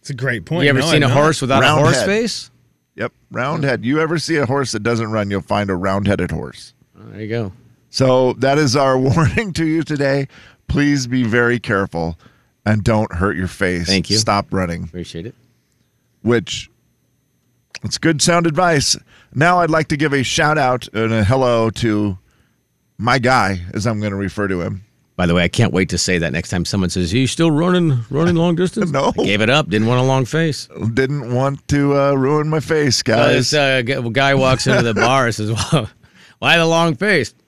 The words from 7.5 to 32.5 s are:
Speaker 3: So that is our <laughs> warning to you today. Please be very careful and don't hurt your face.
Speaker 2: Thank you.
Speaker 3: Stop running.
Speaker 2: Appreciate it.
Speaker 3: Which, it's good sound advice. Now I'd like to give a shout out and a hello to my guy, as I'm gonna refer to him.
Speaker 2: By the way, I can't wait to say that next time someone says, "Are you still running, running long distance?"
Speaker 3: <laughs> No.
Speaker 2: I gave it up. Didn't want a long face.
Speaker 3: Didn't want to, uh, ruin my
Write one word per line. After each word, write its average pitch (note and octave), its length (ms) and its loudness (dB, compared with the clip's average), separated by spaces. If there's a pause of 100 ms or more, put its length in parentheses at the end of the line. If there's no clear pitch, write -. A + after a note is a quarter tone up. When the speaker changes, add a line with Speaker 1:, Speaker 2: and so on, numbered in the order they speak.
Speaker 3:
So B2+ 480 2
that C3+ 200 2
is C#3 180 0
our C3+ 220 2
<laughs> - 0 -
warning D#3 560 0
to E3 120 -2
you D#3+ 160 0
today. C#3 460 -2 (400)
Please C#3+ 380 0
be B2+ 160 0
very A#2+ 360 2
careful E2+ 600 -2 (460)
and G#2+ 180 0
don't A2 340 0
hurt F#2 200 0
your F#2 120 -4
face. F2+ 400 -2
Speaker 2:
Thank F#2+ 200 0
you. G2+ 80 0
Speaker 3:
Stop G#2+ 360 0
running. F2 320 -4
Speaker 2:
Appreciate E2+ 420 -12
it. - 80 -16 (880)
Speaker 3:
Which, A2 480 -2 (1120)
it's - 160 -8
good D#3+ 240 0
sound E3+ 240 2
advice. E3 500 2 (380)
Now F3 260 4
I'd E3 100 2
like D#3+ 180 0
to D#3 80 -2
give C#3+ 160 0
a C#3 100 0
shout D3+ 360 0
out B2+ 360 0
and A2+ 180 0
a A2+ 120 2
hello A#2 460 2
to G#2 480 -2 (800)
my A#2+ 220 0
guy, A2+ 420 2 (140)
as G2+ 120 -2
I'm A2 140 -2
gonna G#2 160 -4
refer G2 320 -4
to F#2 140 -2
him. G2 220 -8 (320)
Speaker 2:
By F2+ 100 0
the E2+ 80 2
way, F2 100 4
I E2+ 40 0
can't A2+ 240 2
wait F2+ 180 0
to F2 80 -4
say F2+ 200 0
that E2 140 -2
next E2 180 -6
time F2 140 -2
someone F#2 260 -2
says, F2 220 -4
"Are A2 60 0
you C3 80 0
still E3 240 0
running, D#3+ 600 0
running E3 260 0
long E3+ 200 0
distance?" F3+ 340 -2
Speaker 3:
<laughs> - 20 -4
No. D3 260 0
Speaker 2:
I - 60 0
gave G2+ 160 2
it G#2+ 100 2
up. D3 180 2
Didn't G#2+ 200 0
want B2 120 2
a B2+ 40 2
long C3 200 2
face. D#3 440 -4 (260)
Speaker 3:
Didn't C3 380 -2
want C3+ 360 -2
to, C#3+ 300 2
uh, C#3 160 2
ruin D3 340 0
my D#3 120 0